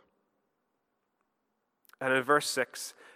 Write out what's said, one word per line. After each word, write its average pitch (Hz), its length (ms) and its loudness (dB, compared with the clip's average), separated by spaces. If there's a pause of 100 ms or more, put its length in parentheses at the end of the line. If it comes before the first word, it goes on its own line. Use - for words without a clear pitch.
(2000)
And 131 140 0
in 131 100 2
verse 143 240 2
six, - 460 -4 (240)